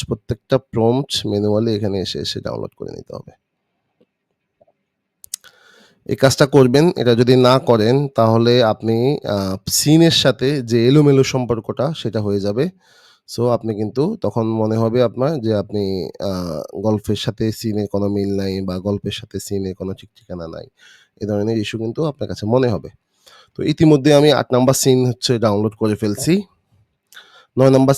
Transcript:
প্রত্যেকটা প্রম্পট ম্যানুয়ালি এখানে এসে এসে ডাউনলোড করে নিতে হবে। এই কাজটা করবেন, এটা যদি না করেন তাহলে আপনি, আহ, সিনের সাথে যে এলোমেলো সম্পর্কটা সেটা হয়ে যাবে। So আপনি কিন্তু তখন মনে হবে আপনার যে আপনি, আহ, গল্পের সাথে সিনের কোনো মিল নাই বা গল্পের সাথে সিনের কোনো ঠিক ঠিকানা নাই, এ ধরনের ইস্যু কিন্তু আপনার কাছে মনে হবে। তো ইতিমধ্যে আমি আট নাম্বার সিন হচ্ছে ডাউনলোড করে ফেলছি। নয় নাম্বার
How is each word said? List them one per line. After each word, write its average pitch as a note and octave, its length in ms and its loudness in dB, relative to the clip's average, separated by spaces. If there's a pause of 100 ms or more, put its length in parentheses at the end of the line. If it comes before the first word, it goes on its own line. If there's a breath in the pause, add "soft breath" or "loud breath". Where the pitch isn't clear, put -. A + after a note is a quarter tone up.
প্রত্যেকটা - 480 -4 (180)
প্রম্পট A#2+ 360 0 (200)
ম্যানুয়ালি G#2 480 0
এখানে G2+ 260 -4
এসে - 200 -10
এসে - 220 -10
ডাউনলোড A1 320 -10
করে G1+ 200 -12
নিতে - 200 -18
হবে। - 140 -20 (2750 soft breath)
এই A#2+ 100 -2
কাজটা C3+ 240 4 (100)
করবেন, C3+ 280 6 (160)
এটা A#2+ 200 2
যদি B2+ 140 4 (140)
না B2+ 60 6 (140)
করেন A2+ 260 4 (240)
তাহলে A2+ 340 4 (200)
আপনি, A2+ 240 -2 (380)
আহ, F#2+ 200 -4 (240)
সিনের D#3+ 440 4
সাথে B2+ 260 0 (220)
যে A#2 80 2 (100)
এলোমেলো C#3 340 6 (120)
সম্পর্কটা A#2 520 -4 (140)
সেটা A2+ 260 -4
হয়ে G2+ 200 0
যাবে। A2+ 200 -2 (680 soft breath)
So A#2 100 -4 (140)
আপনি A2 240 -6
কিন্তু G#2+ 220 -4 (220)
তখন A2+ 200 -2 (160)
মনে A2 220 0
হবে A2+ 160 0 (100)
আপনার B2+ 240 -4 (120)
যে A2 80 0 (100)
আপনি, G#2 200 -6 (460)
আহ, F2 320 -6 (260)
গল্পের G#2+ 380 -2
সাথে A2+ 200 -6 (160)
সিনের G#2 340 -4
কোনো G2+ 200 -2
মিল G2+ 160 -2 (100)
নাই F#2+ 140 -6 (140)
বা F2+ 60 -6 (120)
গল্পের G2+ 340 -4
সাথে - 160 -16 (100)
সিনের F#2+ 340 -6
কোনো F#2+ 180 -8
ঠিক - 200 -20
ঠিকানা F2 360 -14
নাই, - 120 -16 (560 soft breath)
এ - 80 -4
ধরনের G#2+ 320 0
ইস্যু A2 200 -8
কিন্তু A2+ 180 -6 (100)
আপনার A#2 200 -10
কাছে F#2 140 -10 (100)
মনে B2+ 200 2
হবে। - 160 -8 (640 soft breath)
তো - 60 -12 (120)
ইতিমধ্যে D3+ 460 4
আমি D3+ 100 6 (120)
আট - 140 -6
নাম্বার B2+ 280 4
সিন B2+ 160 4 (120)
হচ্ছে - 220 -4 (120)
ডাউনলোড G#2+ 360 0
করে G#2+ 220 0
ফেলছি। G#2+ 320 0 (1200 loud breath)
নয় C3 180 6
নাম্বার C3+ 220 4